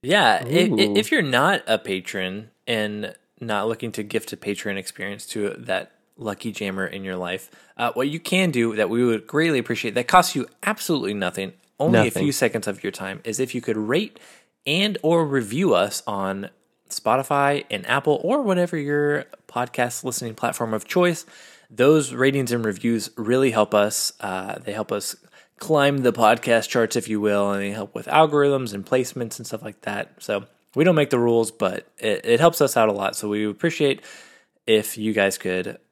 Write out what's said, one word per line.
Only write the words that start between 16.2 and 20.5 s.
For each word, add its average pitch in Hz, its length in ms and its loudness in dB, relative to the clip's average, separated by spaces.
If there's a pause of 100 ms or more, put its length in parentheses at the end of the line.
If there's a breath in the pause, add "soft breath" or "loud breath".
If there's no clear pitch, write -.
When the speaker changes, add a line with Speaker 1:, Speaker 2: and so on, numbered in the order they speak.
Speaker 1:
Spotify 139 840 0
and - 180 -6
Apple 139 340 2
or 262 200 0
whatever 180 340 0
your 147 480 0 (220)
podcast 123 560 -2
listening 123 320 -8
platform - 380 -4